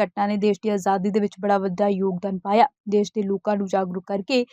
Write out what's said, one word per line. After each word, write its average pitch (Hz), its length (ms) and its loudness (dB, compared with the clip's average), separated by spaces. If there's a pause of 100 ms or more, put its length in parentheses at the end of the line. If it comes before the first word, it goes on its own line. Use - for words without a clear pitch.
ਘਟਨਾ 202 240 -2
ਨੇ 208 100 -2
ਦੇਸ਼ 202 260 0
ਦੀ 214 60 -2
ਆਜ਼ਾਦੀ 196 420 0
ਦੇ 208 100 0
ਵਿੱਚ 202 200 -2
ਬੜਾ 202 180 2
ਵੱਡਾ 190 300 0
ਯੋਗਦਾਨ 190 500 -2
ਪਾਇਆ, 208 300 4 (200)
ਦੇਸ਼ 208 260 0
ਦੇ 214 80 -2
ਲੋਕਾਂ 196 340 -2
ਨੂੰ 202 100 -2
ਜਾਗਰੂਕ 185 400 -4
ਕਰਕੇ 240 460 0